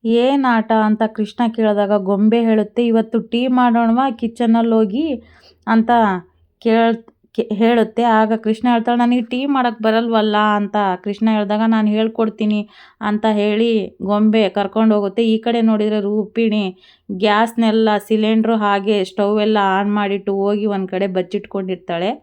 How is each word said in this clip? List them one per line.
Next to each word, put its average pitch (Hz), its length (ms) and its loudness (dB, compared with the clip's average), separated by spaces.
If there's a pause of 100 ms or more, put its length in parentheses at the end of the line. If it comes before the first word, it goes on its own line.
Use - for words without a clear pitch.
"ಏನ್ 247 420 2
ಆಟ?" 226 240 0 (120)
ಅಂತ 214 280 2
ಕೃಷ್ಣ 220 320 -4 (100)
ಕೇಳಿದಾಗ 208 500 2
ಗೊಂಬೆ 208 400 2
ಹೇಳುತ್ತೆ, 220 440 0
"ಇವತ್ತು 226 360 0
ಟೀ 233 260 -4
ಮಾಡೋಣವಾ 240 600 2
ಕಿಚನಲ್ಲಿ 233 640 0
ಹೋಗಿ?" 220 340 0 (580)
ಅಂತ 226 240 2 (720)
ಕೇಳ್-, 226 360 2 (340)
ಕೇ-, - 200 -6
ಹೇಳುತ್ತೆ. 226 580 0
ಆಗ 220 260 2
ಕೃಷ್ಣ 220 320 -2
ಹೇಳ್ತಾಳೆ, 240 300 0
"ನನಗೆ 240 240 2
ಟೀ 247 240 -6
ಮಾಡಕ್ 247 360 -2
ಬರಲ್ವಲ್ಲ?" 220 540 0 (160)
ಅಂತ 202 240 -2 (240)
ಕೃಷ್ಣ 208 300 -4
ಹೇಳಿದಾಗ, 214 360 0
"ನಾನು 220 220 2
ಹೇಳ್ಕೊಡ್ತೀನಿ" 220 720 -2 (420)
ಅಂತ 214 240 -4 (100)
ಹೇಳಿ 208 360 0 (320)
ಗೊಂಬೆ 214 460 2
ಕರ್ಕೊಂಡು 208 460 0
ಹೋಗುತ್ತೆ. 202 300 -2
ಈ 220 140 2
ಕಡೆ 233 240 -2
ನೋಡಿದ್ರೆ 214 380 0
ರೂಪಿಣಿ 214 640 -2 (440)
ಗ್ಯಾಸ್ನೆಲ್ಲ, 220 800 0 (100)
ಸಿಲಿಂಡ್ರು 220 580 0
ಹಾಗೆ 202 480 0
ಸ್ಟವ್ 202 380 -2
ಎಲ್ಲ 214 160 2 (100)
ಆನ್ 202 260 0
ಮಾಡಿಟ್ಟು 202 420 -2
ಹೋಗಿ 202 300 0
ಒಂದ್ 190 240 -4
ಕಡೆ 190 180 -2
ಬಚ್ಚಿಟ್ಕೊಂಡಿರ್ತಾಳೆ. 185 1040 -6 (120)